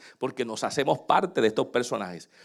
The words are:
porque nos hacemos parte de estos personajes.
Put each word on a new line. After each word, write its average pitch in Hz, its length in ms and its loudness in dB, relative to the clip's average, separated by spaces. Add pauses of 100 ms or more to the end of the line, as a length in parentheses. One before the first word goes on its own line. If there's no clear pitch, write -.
(180)
porque 127 260 -4
nos 110 200 -6
hacemos 139 340 0
parte - 420 2
de 110 80 6
estos 131 200 0
personajes. 104 600 -4 (160)